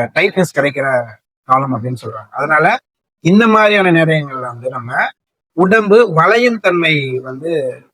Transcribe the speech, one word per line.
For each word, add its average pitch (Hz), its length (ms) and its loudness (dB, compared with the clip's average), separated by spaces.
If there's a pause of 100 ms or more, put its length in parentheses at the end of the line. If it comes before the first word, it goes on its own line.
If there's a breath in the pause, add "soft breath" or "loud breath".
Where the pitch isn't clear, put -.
(140)
டைட்னஸ் 185 440 -2
கிடைக்கிற 139 280 -2 (640)
காலம் 131 280 0
அப்படின்னு 123 260 -8
சொல்றாங்க. 110 280 -14
அதனால 151 360 0 (580)
இந்த 208 220 4
மாதிரியான 208 440 4
நேரங்கள்ல 151 560 0
வந்து 123 220 -10
நம்ம 123 240 -8 (640)
உடம்பு 202 400 2 (160)
வளையும் 220 480 2
தன்மை 170 320 0 (260)
வந்து 131 320 -10 (440)